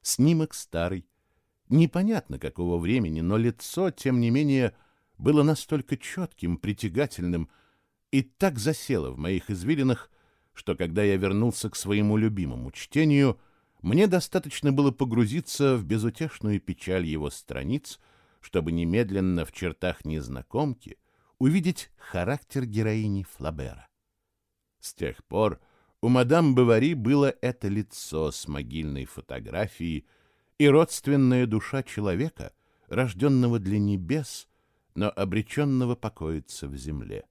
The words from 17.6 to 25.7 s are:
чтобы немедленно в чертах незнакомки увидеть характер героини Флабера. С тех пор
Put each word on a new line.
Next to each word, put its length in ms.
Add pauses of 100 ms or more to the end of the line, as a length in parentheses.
чтобы 320
немедленно 720
в 80
чертах 540
незнакомки 880 (420)
увидеть 600
характер 640
героини 640 (100)
Флабера. 520 (920)
С 140
тех 300
пор 360 (400)